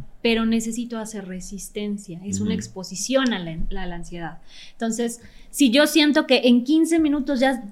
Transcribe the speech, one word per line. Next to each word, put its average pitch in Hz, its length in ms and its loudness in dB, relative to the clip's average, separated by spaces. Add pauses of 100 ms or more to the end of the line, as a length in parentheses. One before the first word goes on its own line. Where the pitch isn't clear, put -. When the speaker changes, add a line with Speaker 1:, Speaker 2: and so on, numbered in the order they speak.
(220)
Speaker 1:
pero 226 240 2
necesito 226 520 -2
hacer 214 300 -10
resistencia, 196 960 -8
es 196 160 -4
una 214 100 -2
Speaker 2:
Ujú. 226 80 -2
Speaker 1:
exposición 233 760 -2
a 190 60 -4
la, 165 200 -8 (220)
a 180 60 -4
la 175 80 -6
ansiedad. 170 440 -10 (340)
Entonces, 233 480 -4 (300)
si 277 200 4
yo 285 160 6
siento 302 400 4
que 254 220 4
en 240 160 6
quince 320 340 4
minutos 294 420 2
ya, 262 320 2